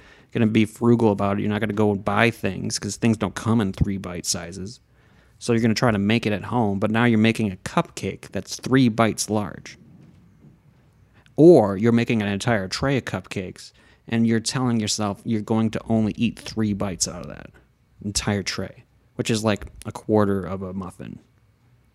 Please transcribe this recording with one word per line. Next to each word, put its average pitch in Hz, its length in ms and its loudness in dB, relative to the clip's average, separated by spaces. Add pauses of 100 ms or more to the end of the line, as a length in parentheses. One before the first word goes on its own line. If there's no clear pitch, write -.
(320)
gonna 117 160 2
be 110 160 4
frugal 117 480 4
about 101 260 0
it. 104 40 -4
You're 104 80 -2
not 104 100 -2
gonna 107 140 -4
go 104 180 2
and 98 120 -4
buy 110 280 2
things, - 440 -6
'cause 101 200 -8
things 117 200 2
don't 92 200 -4
come 113 240 0
in 95 120 0
three 98 260 -2
bite 90 280 -10
sizes. 90 540 -8 (580)
So - 140 -2
you're 113 100 2
gonna 113 120 2
try 120 160 2
to 104 80 0
make 107 280 2
it 107 60 0
at 101 120 -4
home, 104 340 0
but 107 120 -2
now 113 140 2
you're 117 140 4
making 110 340 2
a 92 40 -10
cupcake - 760 -8
that's - 240 -10
three 127 320 2
bites 110 420 0
large. - 480 -6 (1600)
Or 131 400 8
you're 113 160 2
making 117 300 2
an 101 60 -2
entire 101 400 0
tray 139 280 -2
of 113 80 -2
cupcakes, - 680 -10 (360)
and 117 180 2
you're 113 140 2
telling 120 400 -2
yourself 104 440 -4
you're 110 180 -2
going 110 300 0
to - 160 -6
only 110 280 2
eat 113 220 -2
three 107 340 -4
bites 98 340 -4
out 87 160 -12
of 80 60 -14
that - 220 -16 (540)
entire 101 380 -2
tray, - 420 -8 (320)
which 123 140 -2
is 110 140 0
like 104 220 0 (180)
a - 80 -10
quarter 101 520 2
of 95 180 -8
a 92 100 -10
muffin. 92 460 -12 (760)